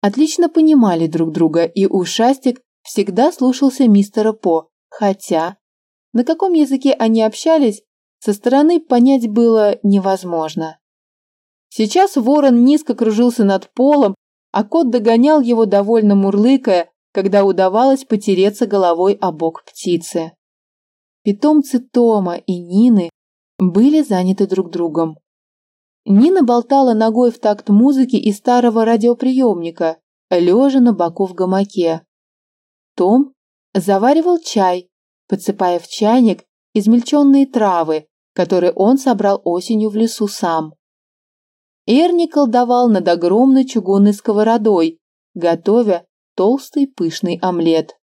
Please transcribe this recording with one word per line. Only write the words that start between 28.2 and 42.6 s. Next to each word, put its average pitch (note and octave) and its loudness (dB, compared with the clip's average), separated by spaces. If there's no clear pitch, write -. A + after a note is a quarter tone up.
старого A#3+ 0
радиоприемника, A3+ -2
лежа G#3+ 2
на A#3+ 4
боку E3+ -4
в F3+ -12
гамаке. F#3 -2
Том A#3+ 0
заваривал B3 0
чай, F3+ -4
подсыпая F#3+ -4
в - -16
чайник A3 0
измельченные C#4 2
травы, E3+ -2
которые F3+ 0
он G#3+ 0
собрал G#3 -2
осенью G#3+ -4
в G3+ -10
лесу A3+ -4
сам. D#3+ -6
Эрни E4+ 2
колдовал B3 0